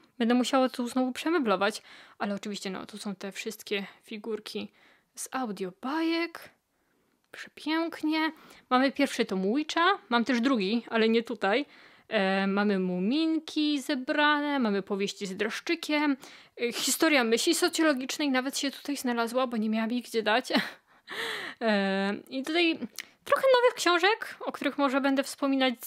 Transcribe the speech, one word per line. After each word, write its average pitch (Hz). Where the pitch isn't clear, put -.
Będę 233
musiała 254
tu 240
znowu 254
przemeblować. 220
Ale 202
oczywiście, 202
no, 190
tu 214
są 196
te 196
wszystkie 202
figurki 214
z -
audiobajek. 262
Przepięknie. 320
Mamy 254
pierwszy 254
tom 190
Witcha, 320
mam 233
też 247
drugi, 226
ale 226
nie 226
tutaj. 233
E, 196
mamy 202
Muminki 294
zebrane, 294
mamy 202
powieści 196
z 190
dreszczykiem. 294
E, 240
historia 269
myśli 233
socjologicznej 302
nawet 262
się 277
tutaj -
znalazła, 240
bo 240
nie 220
miałam 220
jej 247
gdzie 226
dać. 220
<laughs> 294
E, 196
i 262
tutaj 330
trochę -
nowych 480
książek, 349
o 381
których -
może 277
będę 277
wspominać 269